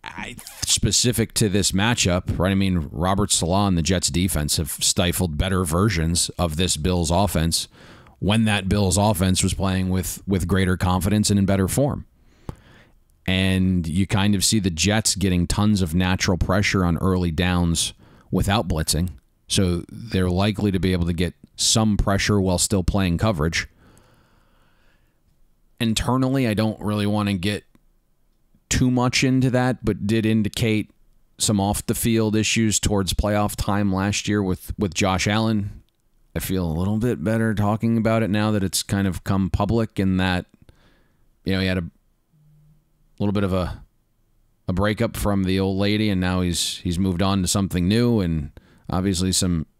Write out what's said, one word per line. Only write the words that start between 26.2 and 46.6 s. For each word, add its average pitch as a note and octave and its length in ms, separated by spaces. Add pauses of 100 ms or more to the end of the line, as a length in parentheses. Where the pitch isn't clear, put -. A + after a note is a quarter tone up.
I G#2+ 60
don't A2 260
really G#2 260
wanna G#2 280
get G2 320 (1040)
too B2+ 200
much B2 360
into C3 260
that, B2+ 320
but G2+ 240
did A2+ 180
indicate A2 640 (480)
some G#2+ 220
off-the-field G#2+ 760
issues A2 440
towards G2 340
playoff G#2 440
time G2+ 360
last G2 340
year G#2 140
with, F#2 380
with G#2 140
Josh F#2+ 340
Allen. G#2+ 560 (540)
I - 20
feel F#2 260
a D#2+ 120
little G2+ 200
bit A2 260
better A2+ 300
talking A2 440
about A2+ 240
it G#2 80
now G#2+ 220
that G#2 100
it's F#2+ 220
kind G2 240
of F2+ 160
come G2 260
public G#2+ 500
and F#2+ 200
that, F#2 280 (1000)
you F#2+ 80
know, F#2+ 80
he F#2+ 60
had F#2 100
a F2 80 (1300)
little G2+ 120
bit G2+ 140
of F2+ 80
a, F2+ 280 (840)
a F#2+ 60
breakup G#2 420
from G2+ 300
the F#2+ 160
old F#2+ 160
lady, G#2 320
and F#2+ 100
now F#2 220
he's, F2 380